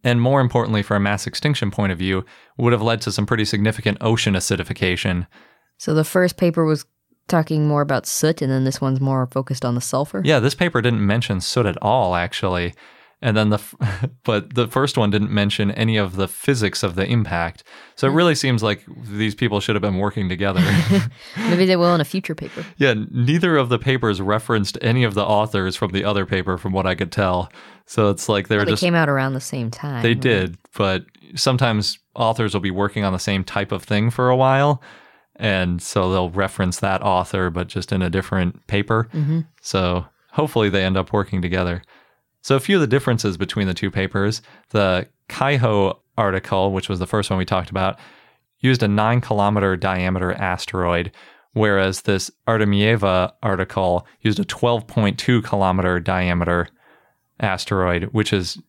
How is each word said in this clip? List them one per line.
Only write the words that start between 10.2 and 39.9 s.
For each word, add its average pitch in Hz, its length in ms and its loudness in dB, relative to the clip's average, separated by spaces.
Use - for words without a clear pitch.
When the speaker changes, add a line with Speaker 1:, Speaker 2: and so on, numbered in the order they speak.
Speaker 1:
Yeah, 147 140 4
this 120 160 2
paper 165 260 0
didn't 110 240 2
mention 101 360 0
soot 113 260 0
at 90 160 -2
all, 104 320 2
actually. 87 600 -2
And 113 140 0
then 107 120 4
the, 104 80 4
f-, - 180 -10
<laughs> - 100 -20
but 107 300 -2
the 120 140 2
first 131 300 0
one 107 120 4
didn't 101 200 0
mention 101 420 0
any 110 240 0
of 95 200 -2
the 95 120 0
physics 110 540 -2
of 92 120 -4
the 95 120 0
impact. 90 580 -2
So - 100 0
it 135 40 4
Speaker 2:
Hmm. 143 60 0
Speaker 1:
really 165 180 4
seems 123 280 0
like 104 220 -2
these 104 300 -2
people 107 240 0
should 107 160 -2
have 98 80 0
been 98 140 0
working 98 320 -2
together. 92 320 -2
Speaker 2:
<laughs> - 160 -18
Maybe 185 280 2
they 185 120 4
will 175 180 4
in 165 60 2
a 143 40 2
future 190 300 -6
paper. - 300 -12
Speaker 1:
Yeah, 135 180 4
neither 156 460 2
of 127 140 2
the 120 80 2
papers 117 420 0
referenced 104 640 0
any 120 200 2
of 107 120 0
the 104 100 2
authors 101 520 0
from 95 160 -2
the 95 120 -2
other 92 220 0
paper, 92 320 -2
from 95 160 -4
what 95 120 0
I 92 80 0
could 87 160 -4
tell. 92 400 0
So 104 240 2
it's - 180 -4
like 101 200 0
they 110 80 2
were 101 40 2
Speaker 2:
Well, 101 60 2
they 101 60 2
Speaker 1:
just 104 100 0
Speaker 2:
came 175 120 2
out 160 140 2
around 135 240 -2
the 131 80 -6
same 123 300 -6
time, 131 320 -6
Speaker 1:
They 117 80 2
Speaker 2:
right? 117 100 0
Speaker 1:
did, 95 380 0
but 95 280 0
sometimes 120 640 0
authors 113 380 0
will 101 80 0
be 95 100 -2
working 101 320 -2
on 98 120 0
the 90 40 -4
same 98 260 -2
type - 280 -4
of 98 100 -6
thing 107 280 0
for 127 180 0
a 127 80 4
while, 135 460 2
and 92 440 0
so 92 300 0
they'll 90 200 0
reference 95 500 -2
that 98 220 0
author, 92 460 0
but 90 200 -4
just - 240 -6
in 92 100 0
a 90 80 0
different 92 560 -2
paper. 110 480 0
Speaker 2:
Mm-hmm. 156 260 0
Speaker 1:
So 90 420 0